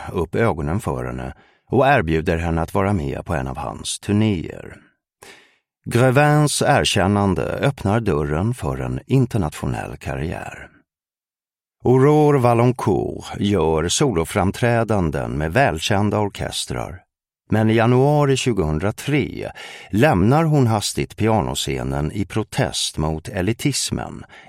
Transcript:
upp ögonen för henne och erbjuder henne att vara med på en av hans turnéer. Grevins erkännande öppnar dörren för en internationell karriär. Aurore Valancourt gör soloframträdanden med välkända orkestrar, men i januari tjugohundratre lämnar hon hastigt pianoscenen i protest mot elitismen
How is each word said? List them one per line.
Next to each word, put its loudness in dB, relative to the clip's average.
upp -4
ögonen 0
för -4
henne -8
och 2
erbjuder 2
henne -2
att -6
vara 0
med -4
på -4
en -2
av -8
hans -10
turnéer. -2
Grevins 4
erkännande 2
öppnar 0
dörren 0
för -4
en -6
internationell -2
karriär. -8
Aurore 6
Valancourt 2
gör 2
soloframträdanden 0
med -2
välkända 0
orkestrar, -6
men 2
i 4
januari 2
tjugohundratre -4
lämnar 4
hon 4
hastigt -2
pianoscenen -2
i -4
protest -4
mot -6
elitismen -4